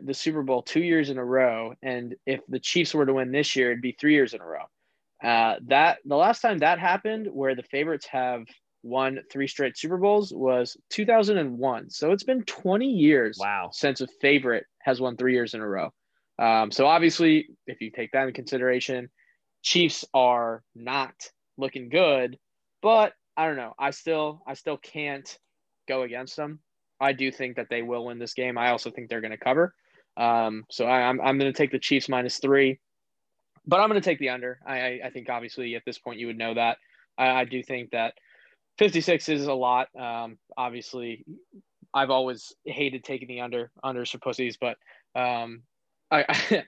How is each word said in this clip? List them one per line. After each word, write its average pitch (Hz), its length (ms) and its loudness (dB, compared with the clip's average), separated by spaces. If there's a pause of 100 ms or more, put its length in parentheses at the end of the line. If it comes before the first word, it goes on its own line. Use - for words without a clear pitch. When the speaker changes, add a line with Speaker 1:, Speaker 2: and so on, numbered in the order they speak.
Speaker 1:
the 139 120 -6
Super 156 280 -2
Bowl 131 180 0
two 160 220 0
years 160 260 2
in 131 80 -4
a 127 80 -6
row. 123 560 0
And 123 360 -6 (100)
if 135 220 -2
the 127 100 -4
Chiefs - 340 0
were 147 140 4
to 135 80 2
win 127 160 0
this 147 240 0
year, 123 160 2
it'd 120 100 -2
be 123 200 -4
three 151 140 4
years 123 200 4
in 98 60 -10
a 87 40 -18
row. 78 200 -8 (580)
Uh, 113 460 2
that, 147 360 6
the 143 120 -2
last 202 240 4
time 208 180 2
that 165 220 4
happened 202 500 -2
where 135 240 -2
the 123 80 -12
favorites 147 440 -4
have 127 360 -4 (400)
won 131 380 -2 (100)
three 139 160 -4
straight 135 320 -4
Super 165 180 -4
Bowls 202 380 2
was 127 420 0 (140)
two 214 160 -2
thousand 208 320 4
and 131 180 -2
one. 127 320 -4
So 151 220 -2
it's 196 140 2
been 262 220 0
twenty 220 440 0
years 147 500 4
Speaker 2:
Wow. 98 320 -4
Speaker 1:
since 139 280 -2
a 127 80 -6 (120)
favorite 131 440 2 (160)
has 127 200 0
won 123 160 -2
three 127 180 2
years 120 200 0
in 110 60 -6
a 107 80 -6
row. 92 220 -4 (500)
Um, 113 320 4
so 139 140 4
obviously, 160 600 6 (220)
if - 120 -12
you 110 120 -10
take 113 180 -8
that 135 120 0
into 131 100 -2
consideration, 127 760 -2 (540)
Chiefs 170 500 2
are 120 520 2 (100)
not 127 400 -6 (420)
looking 131 340 -6
good, 135 480 2 (440)
but 214 300 6 (240)
I 160 100 0
don't 151 100 -2
know. 117 220 -8
I 139 140 -2
still, 156 560 -4
I 135 60 -8
still 147 240 -8
can't 143 600 -10 (480)
go 131 160 -2
against 123 340 -10
them. 151 220 -8 (420)
I 139 120 4
do 131 180 -2
think 127 260 -8
that 113 120 -6
they 120 140 -4
will 120 240 -6
win 120 120 -10
this 117 160 -10
game. 127 220 -4
I 120 140 2
also 120 200 -2
think 120 180 -14
they're 117 120 -6
gonna 110 160 -8
cover. 160 380 2 (420)
Um, 113 540 0
so 123 160 -2
I, 127 160 4
I'm, 127 180 2
I'm 135 180 2
gonna 135 140 2
take 135 200 2
the 131 60 -2
Chiefs - 300 0
minus 123 300 -2
three, 139 400 4 (880)
but 175 140 4
I'm 214 80 6
gonna 208 120 2
take 170 200 0
the 135 100 -2
under. 127 360 -8
I, 131 140 -6
I, 127 260 -4
I 123 40 -8
think 123 180 -14
obviously 120 460 -8
at 113 100 -8
this 123 140 -10
point 117 220 -14
you 120 80 -8
would 113 100 -8
know 113 160 -4
that. 117 240 2 (400)
I, 127 120 4
I 127 140 2
do 123 180 -6
think 123 280 -8
that 117 240 -2 (640)
fifty-six 170 500 2
is 143 180 -2
a 143 80 -2
lot. 123 340 0 (100)
Um, 117 400 -10 (180)
obviously, 120 680 -8 (680)
I've 135 180 0
always 127 420 -2 (120)
hated 135 400 -6
taking 131 240 -10
the 123 120 -12
under, 120 300 -8 (120)
under 123 220 -6
for - 140 -10
pussies, 123 420 -6
but, 120 160 -4 (380)
um, 120 480 -4 (480)
I, 147 160 4
<laughs> - 20 -8
I, 151 400 0